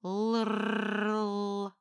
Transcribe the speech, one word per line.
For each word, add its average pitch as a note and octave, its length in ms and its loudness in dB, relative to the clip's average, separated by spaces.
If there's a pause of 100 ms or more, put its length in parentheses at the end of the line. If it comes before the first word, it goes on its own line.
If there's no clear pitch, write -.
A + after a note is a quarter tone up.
Лрррл G#3 1800 0